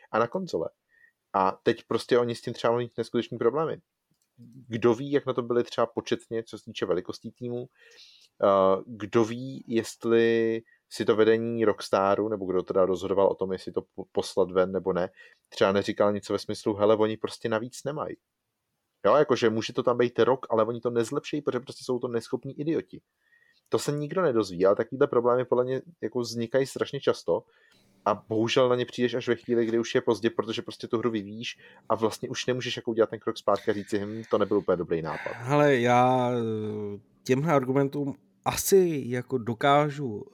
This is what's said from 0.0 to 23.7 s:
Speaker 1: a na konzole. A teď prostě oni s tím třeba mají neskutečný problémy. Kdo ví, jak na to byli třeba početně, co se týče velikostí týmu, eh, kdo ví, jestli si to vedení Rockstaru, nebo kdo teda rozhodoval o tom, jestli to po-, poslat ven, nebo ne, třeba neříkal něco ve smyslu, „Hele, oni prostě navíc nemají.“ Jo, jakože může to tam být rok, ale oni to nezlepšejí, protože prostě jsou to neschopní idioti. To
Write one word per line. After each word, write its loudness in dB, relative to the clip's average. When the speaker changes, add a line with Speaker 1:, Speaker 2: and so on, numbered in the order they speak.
Speaker 1:
a 0
na 2
konzole. -6
A 2
teď 0
prostě 0
oni -2
s -16
tím -8
třeba 0
mají -2
neskutečný -4
problémy. -2
Kdo 2
ví, -4
jak 0
na -2
to -2
byli 0
třeba 0
početně, -6
co -14
se -16
týče -6
velikostí -4
týmu, -10
eh, 4
kdo 0
ví, -10
jestli 2
si -4
to 4
vedení 4
Rockstaru, 2
nebo -4
kdo 0
teda 2
rozhodoval 2
o 2
tom, -4
jestli -8
to -4
po-, -12
poslat -2
ven, 2
nebo -2
ne, -2
třeba 2
neříkal 2
něco -6
ve -2
smyslu, -6
„Hele, 6
oni 0
prostě -8
navíc -6
nemají.“ -8
Jo, 6
jakože 4
může -2
to -4
tam 0
být 0
rok, 2
ale 2
oni -6
to -2
nezlepšejí, -4
protože -4
prostě -14
jsou -4
to -6
neschopní -6
idioti. -6
To 2